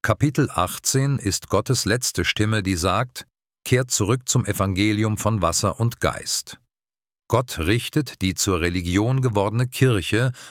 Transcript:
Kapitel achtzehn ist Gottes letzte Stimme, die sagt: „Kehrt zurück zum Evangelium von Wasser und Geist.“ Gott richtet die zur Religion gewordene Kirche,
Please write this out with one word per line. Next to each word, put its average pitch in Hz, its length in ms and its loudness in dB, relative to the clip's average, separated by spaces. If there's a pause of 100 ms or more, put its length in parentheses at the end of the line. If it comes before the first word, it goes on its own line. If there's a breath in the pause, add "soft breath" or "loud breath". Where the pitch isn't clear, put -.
Kapitel 135 500 2
achtzehn 135 640 0
ist - 320 -4
Gottes 107 360 0
letzte 98 400 0
Stimme, 107 360 0
die 95 140 0
sagt: 92 500 -2 (380)
„Kehrt 127 260 0
zurück 127 400 0
zum 110 160 2
Evangelium 104 720 0
von 107 240 0
Wasser 85 380 0
und 117 200 -2
Geist.“ - 600 -4 (680)
Gott 123 300 0
richtet 117 640 -2
die 95 140 0
zur 92 260 0
Religion 92 640 0
gewordene 107 440 0
Kirche, 120 640 2 (200 loud breath)